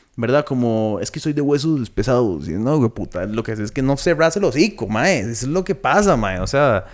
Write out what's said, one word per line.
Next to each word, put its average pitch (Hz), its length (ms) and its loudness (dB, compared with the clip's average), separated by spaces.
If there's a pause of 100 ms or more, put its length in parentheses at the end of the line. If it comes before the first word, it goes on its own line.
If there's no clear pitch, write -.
(180)
¿verdad? 120 280 2
Como, 110 560 0
"Es - 100 -4
que - 100 -10
soy 156 100 -2
de 147 100 -2
huesos 143 480 0
pesados". 101 600 0
Y - 20 -6
no, 117 260 0
güey, 117 120 4
puta, 92 360 -6
lo 107 160 -4
que 110 140 -6
sé 107 80 -6
es 104 80 -6
que 139 100 -4
no 139 140 2
cerrás 160 400 2
el 202 80 0
hocico, 147 460 0
mae. 135 320 0
Eso 117 100 -4
es 117 160 -6
lo 175 160 -2
que 180 120 -4
pasa, 175 420 2
mae. 95 220 0
O 92 80 -2
sea, 135 460 2